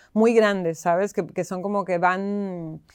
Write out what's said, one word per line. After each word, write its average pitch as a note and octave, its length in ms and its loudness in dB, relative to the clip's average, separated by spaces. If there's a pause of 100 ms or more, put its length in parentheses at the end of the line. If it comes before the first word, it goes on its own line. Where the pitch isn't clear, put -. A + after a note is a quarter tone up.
(120)
muy A3+ 220 4
grandes, G3 440 2
¿sabes? F3+ 340 0
Que, F3 140 -4
que F3 180 -6
son F#3 160 -8
como G3+ 240 -4
que F3+ 140 -2
van, F#3 800 -2 (140)